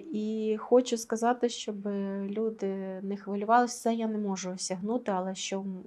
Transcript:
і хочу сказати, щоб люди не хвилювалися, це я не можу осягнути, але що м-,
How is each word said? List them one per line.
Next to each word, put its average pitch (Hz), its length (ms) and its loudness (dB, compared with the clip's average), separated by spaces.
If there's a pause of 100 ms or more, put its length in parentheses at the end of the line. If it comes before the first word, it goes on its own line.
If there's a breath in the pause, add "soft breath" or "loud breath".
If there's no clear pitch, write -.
(120)
і 214 480 0
хочу 247 380 6
сказати, 233 500 2
щоб 208 380 -6 (400)
люди 214 400 -2 (360)
не 196 140 -2
хвилювалися, 214 640 2
це 233 120 2
я 226 120 0
не 214 120 -2
можу 190 320 -2
осягнути, 202 640 -2
але 190 220 0
що 190 260 -4
м-, 185 260 -6